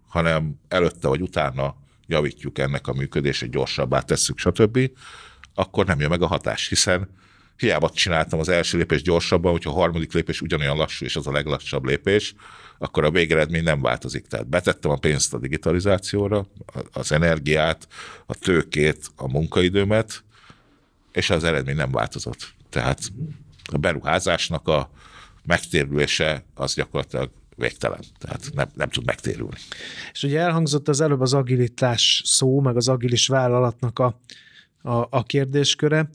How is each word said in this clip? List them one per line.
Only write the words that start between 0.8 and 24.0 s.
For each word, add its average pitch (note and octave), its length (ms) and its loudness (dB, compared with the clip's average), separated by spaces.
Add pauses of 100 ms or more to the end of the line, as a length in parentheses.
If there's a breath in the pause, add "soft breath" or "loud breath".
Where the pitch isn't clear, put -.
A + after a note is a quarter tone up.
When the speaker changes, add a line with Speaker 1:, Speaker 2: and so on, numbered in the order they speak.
Speaker 1:
vagy C#2 120 0
utána C#2 560 -4 (300 soft breath)
javítjuk D2 520 -4
ennek C#2 280 -2
a C2 60 -4
működését, C2+ 580 -2
gyorsabbá C2 500 -2
tesszük, - 380 -2
stb., A#2 520 2 (640 loud breath)
akkor F#2+ 320 0
nem F#2+ 140 2
jön D2 80 2
meg E2+ 140 2
a E2+ 40 2
hatás, C#2+ 420 -2
hiszen G2 400 2 (480 soft breath)
hiába D#2+ 340 2
csináltam D#2+ 480 0
az D#2+ 100 -2
első E2+ 300 2
lépést D#2+ 260 0
gyorsabban, E2+ 480 2
hogyha D#2+ 180 -2
a C#2+ 40 -2
harmadik E2+ 380 0
lépés E2 280 -2
ugyanolyan D2 360 -2
lassú, D2+ 280 -2
és B1 120 -6
az C#2 100 -6
a C#2 60 -4
leglassabb C#2+ 520 -2
lépés, G2 500 0 (440 loud breath)
akkor - 260 -2
a D2+ 60 4
végeredmény E2 520 2
nem D#2 180 2
változik. A#1+ 460 -4
Tehát A1 220 -8
betettem E2+ 420 0
a C#2+ 60 2
pénzt C#2+ 380 0
a A#1+ 40 -2
digitalizációra, F#2 1000 0 (280)
a-, - 120 -14 (140)
az - 200 -6
energiát, D#2 760 0 (380 loud breath)
a - 80 -8
tőkét, D2+ 800 0
a C2+ 120 -8
munkaidőmet, F#2+ 960 0 (880 soft breath)
és - 180 0
az E2 140 2
eredmény C#2+ 320 0
nem C#2 140 -2
változott. A1+ 640 -6 (160)
Tehát - 300 -2 (720)
a D#2+ 40 -2
beruházásnak E2 920 0